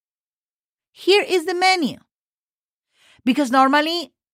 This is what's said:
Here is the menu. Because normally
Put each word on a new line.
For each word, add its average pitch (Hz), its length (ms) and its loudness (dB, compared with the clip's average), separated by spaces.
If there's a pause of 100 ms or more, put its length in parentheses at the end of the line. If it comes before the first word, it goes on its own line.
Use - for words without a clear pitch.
(920)
Here 381 360 0
is 349 160 -2
the 359 100 -6
menu. 359 440 0 (1300)
Because 254 280 0
normally 294 600 0 (220)